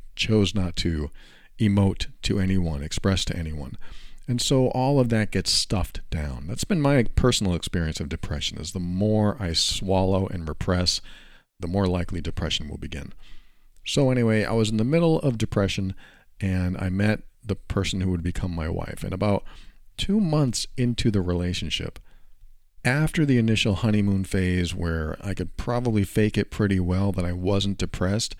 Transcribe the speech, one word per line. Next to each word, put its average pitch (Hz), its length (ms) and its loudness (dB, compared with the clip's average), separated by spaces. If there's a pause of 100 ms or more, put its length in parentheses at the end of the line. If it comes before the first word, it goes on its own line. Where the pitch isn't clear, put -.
(160)
chose 107 400 2
not 90 220 0
to 76 340 -2 (480)
emote 101 480 2 (160)
to 104 160 0
anyone, 90 420 2
express 95 420 0
to - 140 -4
anyone. 78 400 -6 (500)
And 123 140 0
so 131 280 4
all 135 300 2
of 120 100 4
that 110 200 2
gets - 220 0
stuffed - 580 0
down. 73 380 -4
That's - 160 -4
been 175 180 0
my 139 220 4
personal 107 500 4
experience 82 460 -2
of 73 100 -6
depression, - 480 -6
is 78 140 -10
the 92 80 -6
more 104 600 2
I 87 140 -2
swallow 95 760 2
and 82 220 -6
repress, 90 500 0 (600)
the 87 80 -6
more 95 180 2
likely 90 360 -2
depression 80 460 -4
will 73 120 -10
begin. 67 340 -10 (720)
So 139 240 2
anyway, 113 340 2
I - 100 -2
was 110 180 2
in 110 60 0
the 110 60 2
middle 160 360 4
of 127 180 0
depression, 98 560 0 (480)
and 92 380 0
I 92 100 -2
met 104 300 2 (260)
the 104 100 -2
person - 460 -2
who 92 80 0
would 87 140 0
become 87 300 -2
my 82 140 -4
wife. 85 360 -6
And - 100 -4
about 101 300 0 (520)
two 202 240 0
months 151 460 2 (100)
into 123 360 2
the 101 100 2
relationship, 87 760 -2 (840)
after 151 440 2
the 127 100 6
initial 113 380 4
honeymoon 101 480 2
phase 90 500 0
where 82 480 -4
I 98 140 -6
could 87 200 -6
probably 120 480 0
fake 107 320 2
it 104 140 0
pretty 98 300 2
well 92 320 2
that 90 140 0
I 87 60 -2
wasn't 95 460 0
depressed, 95 640 -2